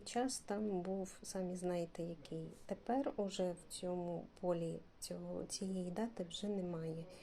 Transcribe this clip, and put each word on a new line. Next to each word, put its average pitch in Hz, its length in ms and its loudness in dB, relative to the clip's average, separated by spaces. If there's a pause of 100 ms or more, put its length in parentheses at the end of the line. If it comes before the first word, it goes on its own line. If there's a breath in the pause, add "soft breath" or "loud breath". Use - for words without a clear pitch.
час 254 340 2
там 208 420 2
був, 190 420 -2
самі 185 320 0
знаєте, 175 480 2
який. 165 640 -4
Тепер 254 520 2
уже 190 340 4
в 175 180 -4
цьому 175 580 0 (120)
полі 165 400 4 (200)
цього, 175 460 -4
цієї 185 460 0
дати 214 320 0
вже 175 240 -4
немає. 170 580 0 (180 loud breath)